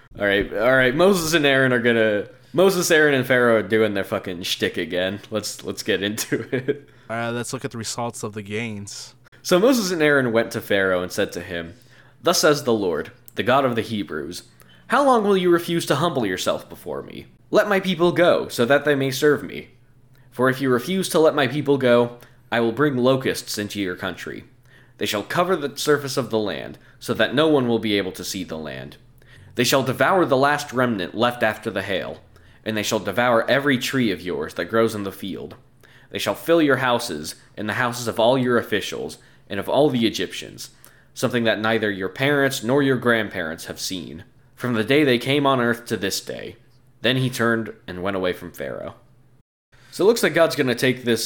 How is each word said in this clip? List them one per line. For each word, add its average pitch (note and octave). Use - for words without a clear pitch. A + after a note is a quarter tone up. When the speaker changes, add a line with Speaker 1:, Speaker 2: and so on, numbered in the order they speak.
Speaker 1:
All G2+
right, G2+
all A#2
right. B2+
Moses E3+
and D3+
Aaron C3+
are B2
gonna, A2
Moses, F3
Aaron, D3+
and B2+
Pharaoh B2
are -
doing G#2+
their G2
fucking F#2
shtick -
again. F2+
Let's, -
let's -
get F#2+
into G#2+
<laughs> -
it. C3+
Speaker 2:
All A2+
right, A#2
let's A#2+
look C3
at C#3
the A#2+
results A#2
of G#2+
the G#2+
gains. G#2
Speaker 1:
So F3
Moses A3+
and E3
Aaron C#3
went A#2
to A2+
Pharaoh F#2+
and F2+
said G2
to F2
him, E2+
"Thus F3
says C#3+
the B2
Lord, F2
the G#2
God C3+
of A#2+
the A2+
Hebrews, E2+
'How C4+
long B3+
will G3+
you F3+
refuse E3+
to E3
humble C#3
yourself F2+
before C#2+
me? -
Let G#3
my G3
people F3
go, D3
so -
that C#3
they D3
may C3+
serve C#3
me. -
For B2
if C3
you C3+
refuse F3
to E3
let D3+
my C#3+
people C#3
go, A#2+
I A#2
will A#2
bring C#3
locusts B2+
into G#2
your F#2
country. F2
They -
shall G#2
cover F3+
the C#3
surface C#3+
of A#2
the A2
land, D2
so -
that A2
no D3+
one C3+
will A#2
be G#2
able F#2
to F#2
see F#2
the D#2
land. C#2+
They -
shall C3
devour D#3
the C3
last C#3+
remnant A#2
left A#2+
after A2
the F#2+
hail, F#2
and G#2+
they G#2+
shall A2
devour A2+
every C#3
tree A#2+
of F2
yours D#2+
that F2
grows A2+
in G#2
the G2
field. -
They -
shall G2+
fill E3
your C#3
houses A#2
and G#2
the G2+
houses A#2+
of G2+
all A#2+
your B2
officials D#2+
and G2+
of F2
all C#3+
the A#2+
Egyptians, -
something A#2+
that G#2
neither A2
your F#2+
parents C#3
nor C3+
your C3+
grandparents G2+
have D#2+
seen, D#2
from B2
the A2
day C#3
they B2
came C#3
on C3+
earth A#2
to A2
this F#2
day.'" -
Then B2+
he B2+
turned A#2
and F2+
went G2
away F#2
from F2
Pharaoh. B1
So -
it -
looks A#3
like E3+
God's D3
gonna B2+
take B2+
this A2+